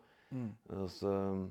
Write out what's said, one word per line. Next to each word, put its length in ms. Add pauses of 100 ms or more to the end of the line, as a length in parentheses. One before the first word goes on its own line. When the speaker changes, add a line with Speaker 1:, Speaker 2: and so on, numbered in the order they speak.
(320)
Speaker 1:
Mm. 200 (200)
Speaker 2:
Og 200
så 240 (360)